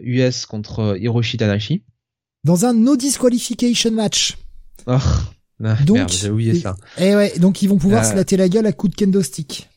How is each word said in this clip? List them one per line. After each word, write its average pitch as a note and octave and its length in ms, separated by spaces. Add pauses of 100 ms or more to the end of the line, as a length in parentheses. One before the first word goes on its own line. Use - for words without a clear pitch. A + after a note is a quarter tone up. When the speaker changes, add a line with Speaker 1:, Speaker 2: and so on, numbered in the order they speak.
Speaker 1:
U B2 180
S B2+ 260
contre G#2+ 540
Hiroshi A#2 380
Tanahashi. G#2 460 (600)
Speaker 2:
Dans F3 200
un B3 80
no A#3+ 240
disqualification A#3+ 920
match. - 480 (480)
Speaker 1:
Oh, B2 100 (680)
ah, A2 200
Speaker 2:
Donc, G3 120
Speaker 1:
merde, F2+ 160
j'ai G2 180
oublié A2+ 240
ça. G#2 220 (220)
Speaker 2:
et, F3+ 100
et G3+ 80
ouais, G3+ 240
donc F3+ 220
ils G3+ 60
vont G3 100
pouvoir G3+ 260
Speaker 1:
Euh. A3 60
Speaker 2:
se G#3 40
latter G3 220
la F#3 120
gueule G#3+ 180
à G3+ 60
coups - 200
de - 40
kendo G3 260
stick. - 540